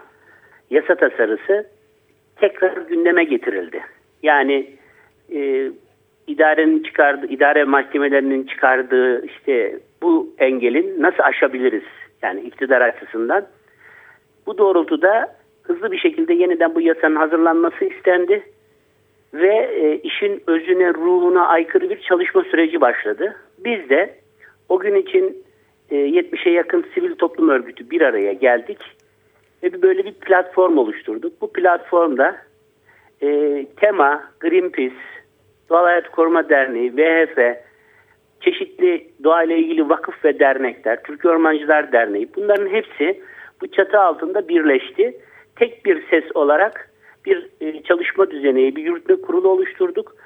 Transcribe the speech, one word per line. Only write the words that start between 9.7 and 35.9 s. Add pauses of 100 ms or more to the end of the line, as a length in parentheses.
bu
engelin
nasıl
aşabiliriz? (400)
Yani
iktidar
açısından. (1000)
Bu
doğrultuda (260)
hızlı
bir
şekilde
yeniden
bu
yasanın
hazırlanması
istendi (920)
ve,
e,
işin
özüne,
ruhuna
aykırı
bir
çalışma
süreci
başladı. (220)
Biz
de (540)
o
gün
için, (460)
e,
yetmişe
yakın (100)
sivil
toplum
örgütü
bir
araya
geldik (840)
ve
bir,
böyle
bir
platform
oluşturduk.
Bu
platformda, (880)
e, (500)
tema,
Greenpeace, (760)
Doğal
Hayat